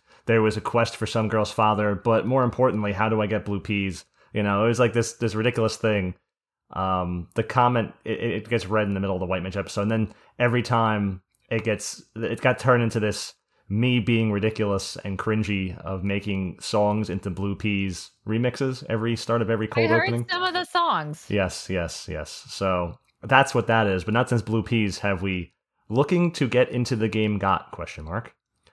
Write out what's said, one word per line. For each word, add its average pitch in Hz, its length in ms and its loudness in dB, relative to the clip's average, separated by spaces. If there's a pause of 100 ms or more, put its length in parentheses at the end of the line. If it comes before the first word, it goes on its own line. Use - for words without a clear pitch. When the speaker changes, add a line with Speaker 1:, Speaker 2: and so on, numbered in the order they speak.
(260)
Speaker 1:
There 113 160 4
was 107 140 2
a 107 60 -4
quest - 340 0
for 110 100 -4
some 110 220 0
girl's 107 240 0
father, 104 420 2
but 110 320 2
more 131 160 2
importantly, 107 500 2
how 107 180 2
do 110 100 2
I 107 60 2
get 101 180 -2
Blue 101 160 -4
Peas? 98 460 -4 (260)
You 107 100 -2
know, 101 220 2
it 117 40 4
was 120 120 2
like 120 140 4
this, 117 200 0
this 107 200 -2
ridiculous 110 420 0
thing. 101 380 0 (580)
Um, 90 640 -2
the 117 80 -2
comment, 123 520 2 (100)
it, 113 160 -4
it 104 300 -4
gets 113 160 0
read 104 220 0
in 101 60 0
the 95 60 -2
middle 98 160 -2
of 90 40 -4
the 92 60 -4
White 90 160 -2
Mage 92 140 -6
episode, 101 260 -4
and 104 80 0
then 110 240 0 (240)
every 120 240 2
time 107 600 0 (260)
it 110 160 -2
gets, - 380 -4 (140)
it 113 260 -4
got 127 160 2
turned 123 240 4
into 113 180 0
this 107 320 -2 (380)
me 123 300 2
being 113 320 2
ridiculous 101 680 0
and 98 160 -4
cringy 101 600 0
of 92 260 -6
making 98 560 -2
songs 104 480 2
into 92 220 -4
Blue 98 240 -2
Peas 98 560 -4 (160)
remixes 123 640 -2
every 117 260 -2
start 117 240 0
of 110 80 -2
every 110 200 0
cold 113 220 2
Speaker 2:
I 110 40 4
heard 113 140 4
Speaker 1:
opening. 117 200 -2
Speaker 2:
some 359 140 -4
of 370 100 0
the 359 140 -2
songs. 185 640 0
Speaker 1:
Yes, - 400 -2
yes, 87 360 -4
yes. - 440 -8
So 90 480 -2 (240)
that's 135 320 4
what 117 140 2
that 113 180 4
is, 95 180 0
but 107 80 -4
not 120 160 2
since 117 140 2
Blue 110 200 0
Peas 107 360 0
have 98 240 -2
we 95 320 -4 (340)
looking 165 440 2
to 139 140 -2
get 120 220 4
into 123 280 -2
the 107 120 0
game 107 300 0
got, 95 340 0
question - 320 -10
mark. 95 300 -8 (380)